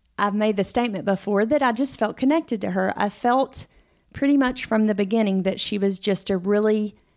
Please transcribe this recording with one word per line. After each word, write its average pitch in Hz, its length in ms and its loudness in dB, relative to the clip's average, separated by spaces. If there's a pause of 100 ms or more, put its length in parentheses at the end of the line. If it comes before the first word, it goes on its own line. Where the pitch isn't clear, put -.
(180)
I've 202 160 0
made 214 220 0
the 196 80 0
statement 240 400 -2
before 202 420 0
that 285 160 2
I 254 80 2
just 247 280 -2
felt 220 180 -2
connected 277 460 0
to 196 100 -2
her. 190 240 0
I 208 120 0
felt - 600 -2 (440)
pretty 277 240 2
much 254 280 0
from 220 200 2
the 214 120 2
beginning 196 480 2
that 190 160 -2
she - 180 -4
was 196 220 0
just 190 300 -2
a 196 80 2
really 208 580 0 (200)